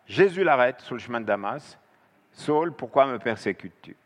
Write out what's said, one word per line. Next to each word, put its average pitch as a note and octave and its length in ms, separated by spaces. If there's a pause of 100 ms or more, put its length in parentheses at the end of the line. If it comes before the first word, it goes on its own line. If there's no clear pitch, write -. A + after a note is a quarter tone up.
Jésus F3+ 380
l'arrête C3 360
sur - 140
le A#2 60
chemin A#2 200
de A2 60
Damas. « G#2 520 (540)
Saul, D#3 400
pourquoi C3+ 340
me B2+ 120
persécutes-tu ? » G2 880